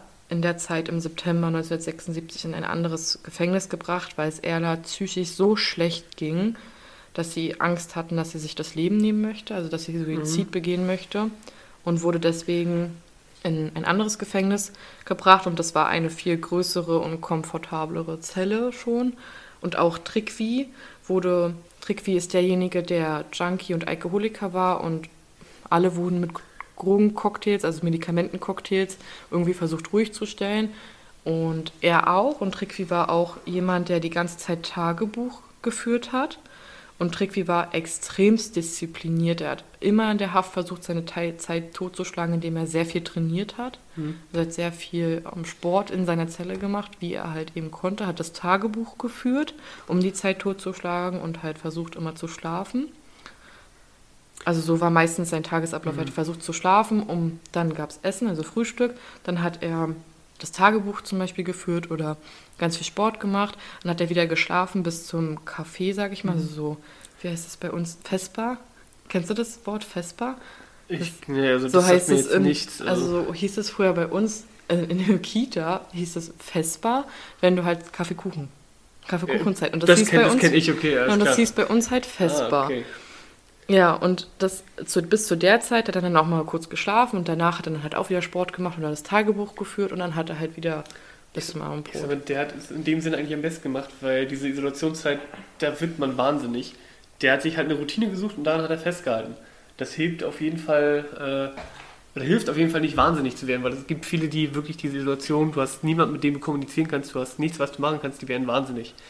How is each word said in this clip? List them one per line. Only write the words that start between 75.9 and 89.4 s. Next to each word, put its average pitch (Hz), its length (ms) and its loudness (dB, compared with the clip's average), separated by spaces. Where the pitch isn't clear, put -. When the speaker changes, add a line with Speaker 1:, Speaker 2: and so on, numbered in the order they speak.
Speaker 1:
hieß 175 240 -6
es 165 240 -8
Vespa, 226 640 0
wenn 180 160 6
du 175 80 0
halt 170 260 -2
Kaffeekuchen, 170 560 -6
Kaffeekuchenzeit. 175 640 0
Und 165 100 0
das 175 60 10
Speaker 2:
Das 180 100 8
Speaker 1:
hieß 214 100 4
Speaker 2:
kenn, 165 100 8
Speaker 1:
bei - 40 10
Speaker 2:
das - 100 8
Speaker 1:
uns, 254 80 6
Speaker 2:
kenn 262 120 8
ich, 160 180 6
okay, 147 260 2
alles 127 160 4
Speaker 1:
und 208 60 6
das 202 80 6
Speaker 2:
klar. 190 100 6
Speaker 1:
hieß 226 140 6
bei 214 140 2
uns 226 260 4
halt 247 140 2
Vespa. 143 560 2
Speaker 2:
Ah, 135 40 2
okay. 123 200 -2
Speaker 1:
Ja, 185 260 8
und 180 340 2
das 190 240 -2
zu, - 160 2
bis 214 240 2
zu 175 80 2
der 185 260 6
Zeit 226 260 2
hat 185 80 -4
er 185 60 2
dann 175 160 4
auch 156 80 6
mal 165 180 2
kurz 165 260 -4
geschlafen 220 480 2
und 170 100 -2
danach 170 320 2
hat - 80 -8
er 160 60 -2
dann 151 100 -4
halt 151 100 -6
auch - 160 -2
wieder 180 140 2
Sport 180 280 -2
gemacht 175 260 -4
und 160 40 -4
dann 151 100 -2
das 151 120 -6
Tagebuch 208 520 2